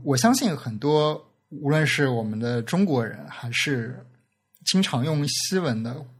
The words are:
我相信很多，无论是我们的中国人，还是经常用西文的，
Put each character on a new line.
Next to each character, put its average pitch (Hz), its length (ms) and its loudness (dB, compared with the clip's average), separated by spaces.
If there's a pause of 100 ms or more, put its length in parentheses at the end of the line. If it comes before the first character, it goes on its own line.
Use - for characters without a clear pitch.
我 139 140 2
相 240 180 6
信 240 200 0
很 113 220 -8
多， 151 560 0 (160)
无 147 200 -4
论 156 180 4
是 139 220 2
我 117 120 0
们 107 160 -4
的 120 240 -2
中 175 240 2
国 127 200 2
人， 107 240 -10
还 - 240 -12
是 127 520 -2 (600)
经 190 180 2
常 127 220 0
用 151 240 0
西 - 300 -2
文 123 220 0
的， 131 240 -8 (140)